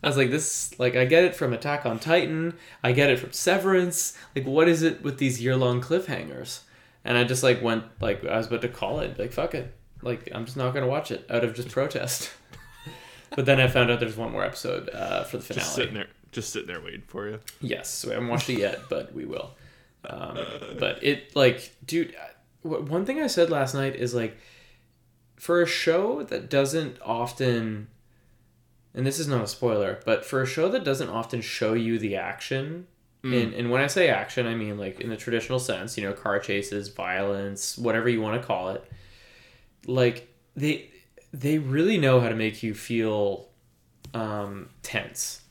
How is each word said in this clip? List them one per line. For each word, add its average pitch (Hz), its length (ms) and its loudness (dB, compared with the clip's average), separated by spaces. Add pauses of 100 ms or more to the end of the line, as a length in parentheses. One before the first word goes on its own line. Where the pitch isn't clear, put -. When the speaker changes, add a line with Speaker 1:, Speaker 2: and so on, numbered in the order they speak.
Speaker 1:
I - 60 0
was 135 80 2
like, 131 140 4
"This, - 480 -2
like, 123 180 2
I 127 80 6
get 160 200 8
it 175 120 2
from 127 160 0
Attack 143 320 -2
on 113 140 0
Titan. 165 560 2 (280)
I 127 100 4
get 139 180 6
it 123 80 4
from - 140 -8
Severance. 185 840 2 (180)
Like, 135 120 -2
what 156 220 6
is 160 140 6
it - 200 2
with 135 160 -4
these 123 240 2
year-long 123 400 4
cliffhangers?" 95 800 -4 (440)
And 120 140 2
I 123 60 6
just, 127 180 0
like, 123 200 6
went, 113 220 0 (160)
like, 104 240 -2
I 101 140 0
was 113 80 -2
about 117 160 -2
to 120 60 -2
call 123 320 -4
it, - 180 -6
like, 113 140 -4
"Fuck 165 220 -4
it. 127 200 -8 (260)
Like, 120 320 -6
I'm 113 140 -6
just 127 100 -10
not 127 160 0
gonna 135 160 0
watch 147 220 -2
it - 200 -8
out 120 140 2
of 110 100 -2
just 120 160 -8
protest." - 680 -2
<laughs> - 40 -20 (920)
But 131 120 0
then 135 140 6
I 131 60 6
found 123 240 4
out 120 80 4
there's 110 200 -2
one 117 120 -4
more 101 140 -2
episode, - 460 -4
uh, - 340 -4
for - 140 -8
the - 40 -8
finale. - 220 -6
Speaker 2:
Just - 100 -4
sitting - 200 -2
there, 101 120 -8 (260)
just - 180 -6
sitting - 180 -6
there 85 140 -8
waiting 90 240 -12
for 104 240 -8
you. 107 100 -10 (220)
Speaker 1:
Yes, - 420 -6
we 113 80 -4
haven't 120 160 -2
watched 120 220 -2
it 120 80 0
yet, 98 200 0 (120)
but - 240 -6
we 69 100 -10
will. - 300 -10 (500)
Um, - 320 -10 (420)
but - 240 -2
it, - 320 0
like, 127 400 4 (120)
dude, 165 280 -2
uh, 78 120 -14 (360)
w-, 156 220 -4
one 170 220 -2
thing 285 160 -2
I 277 60 0
said 170 200 6
last 139 240 0
night 135 240 -2
is, 123 160 -2
like, 117 240 -2 (1000)
for 170 260 2
a 170 40 4
show 202 580 2
that - 260 -6
doesn't 139 500 0
often, 117 840 -2 (1080)
and 131 120 0
this 135 120 0
is 156 100 -2
not 127 140 2
a 104 40 -2
spoiler, 104 580 0
but - 220 2
for 131 160 0
a 131 40 0
show 160 220 2
that 220 160 0
doesn't 135 240 0
often 113 320 -4
show 110 320 -2
you 117 260 2
the 101 180 -2
action, 139 720 -6 (380)
Speaker 2:
Mm. 127 200 2
Speaker 1:
and, 113 100 -4
and 120 160 -2
when 127 100 4
I 143 60 2
say 165 240 4
action, 117 360 0
I 117 80 -2
mean, 107 220 -4
like, 98 240 -8
in 113 80 -4
the 110 80 -6
traditional 117 420 -2
sense, 110 380 -4
you 107 80 -4
know, 98 80 -2
car 101 260 0
chases, 101 500 -4
violence, 98 880 -4
whatever 117 320 2
you 117 100 2
wanna 110 220 -2
call 92 300 -2
it, - 120 -8 (1040)
like, 123 420 2 (280)
they, 143 340 -2 (420)
they 147 260 0
really 156 400 2
know 131 220 6
how 120 80 2
to 113 60 0
make 110 280 -2
you 110 120 -2
feel, 107 720 0 (680)
um, 104 540 -6 (140)
tense. - 680 -6